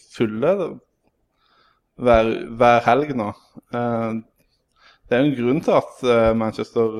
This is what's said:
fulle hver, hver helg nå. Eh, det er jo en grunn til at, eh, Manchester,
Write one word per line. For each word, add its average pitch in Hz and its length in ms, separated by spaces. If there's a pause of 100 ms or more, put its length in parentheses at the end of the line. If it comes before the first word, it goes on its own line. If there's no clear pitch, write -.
(120)
fulle 117 420 (1500)
hver, 113 320 (280)
hver 120 240
helg 135 320
nå. 104 160 (400)
Eh, 117 420 (920)
det 123 80
er 127 80
jo 147 80
en 127 60
grunn 123 260
til 185 160
at, - 240
eh, 117 300
Manchester, 110 680